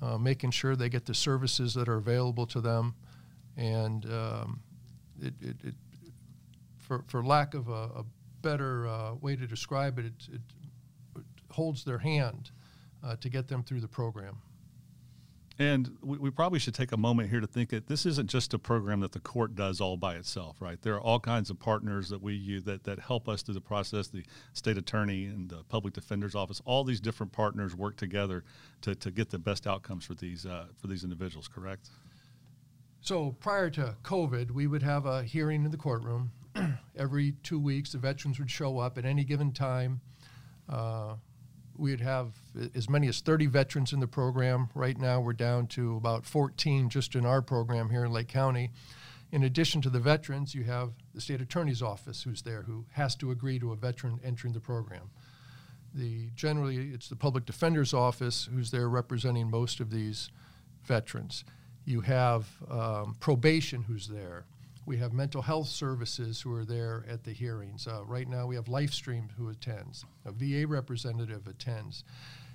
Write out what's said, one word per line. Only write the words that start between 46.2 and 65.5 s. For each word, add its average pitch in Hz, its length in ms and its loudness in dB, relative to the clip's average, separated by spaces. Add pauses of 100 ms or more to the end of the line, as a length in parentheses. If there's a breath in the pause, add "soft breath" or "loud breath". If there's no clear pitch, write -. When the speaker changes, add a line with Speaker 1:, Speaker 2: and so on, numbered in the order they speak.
Speaker 1:
fourteen 135 640 4
just - 240 2
in 123 100 4
our 131 160 6
program 117 480 2
here 120 160 4
in 117 80 2
Lake 117 160 0
County. 127 420 2 (640 loud breath)
In 139 120 6
addition 147 360 4
to 135 80 2
the 123 120 4
veterans, 143 540 2
you 120 100 -4
have 123 260 -2 (240)
the 113 80 -10
state 135 180 -2
attorney's 131 400 0
office 104 420 -4
who's 117 200 -6
there, 110 200 -6
who 113 280 -6
has 139 260 0
to 131 140 -2
agree 127 300 -2
to 117 120 0
a 110 40 -4
veteran 120 460 -2
entering 120 300 -2
the 113 80 -4
program. 101 480 -6 (840 loud breath)
The, 117 400 -4
generally, 147 420 0 (160)
it's 120 160 -10
the - 80 -8
public 131 300 2
defender's 156 480 4
office 123 580 4
who's 123 180 0
there 120 200 2
representing 120 580 2
most 117 320 0
of 110 100 -4
these 107 400 -2 (540 loud breath)
veterans. 110 600 -2 (420 loud breath)
You 117 160 2
have, 123 440 4 (220)
um, 110 520 -2
probation 151 640 4
who's 107 240 -4
there. 92 360 -10 (420 loud breath)
We 120 100 -2
have 120 160 0
mental 135 300 0
health 156 260 0